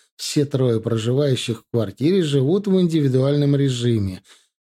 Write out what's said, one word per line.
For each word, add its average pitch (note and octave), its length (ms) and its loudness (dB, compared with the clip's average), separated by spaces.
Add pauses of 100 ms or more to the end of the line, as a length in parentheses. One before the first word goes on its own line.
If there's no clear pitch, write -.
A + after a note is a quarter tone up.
(160)
Все - 280 -2
трое B2+ 360 0
проживающих A2+ 800 -2
в - 100 -20
квартире B2+ 520 0
живут D3 440 0
в F#3+ 140 2
индивидуальном C#3+ 720 2
режиме. A#2+ 680 0 (380)